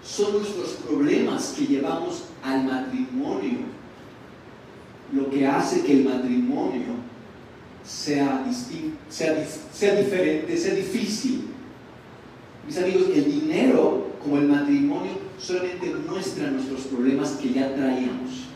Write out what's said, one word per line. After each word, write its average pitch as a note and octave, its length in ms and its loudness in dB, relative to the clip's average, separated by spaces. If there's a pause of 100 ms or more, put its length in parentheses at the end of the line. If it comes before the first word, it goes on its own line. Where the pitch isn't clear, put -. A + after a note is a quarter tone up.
Son G#3 300 0
nuestros G#3 380 -2 (160)
problemas - 680 2
que C#3 80 2
llevamos E3 600 0 (180)
al C3+ 220 0
matrimonio C4 1120 -2 (1400)
lo C3+ 160 2
que C#3 180 2
hace - 360 2
que C#3+ 100 4
el B2+ 100 8
matrimonio B2 1040 0 (800)
sea C#3 600 0
distin-, D#3 500 -4 (140)
sea D#3+ 240 0
dis-, D3+ 280 -4 (120)
sea G3+ 220 4
diferente, E3+ 640 2
sea F#3+ 160 2
difícil. - 760 -2 (1200)
Mis D3+ 100 -6
amigos, F#3 260 4 (120)
el C#3+ 80 6
dinero, D#3 840 4 (140)
como C#3+ 160 0
el C#3+ 120 4
matrimonio, C#3+ 640 2 (260)
solamente F3+ 540 -4 (160)
muestra D3+ 420 -4
nuestros C3 300 -4
problemas C3+ 500 0 (100)
que B2 120 0
ya C3+ 200 2
traíamos. B2+ 840 -2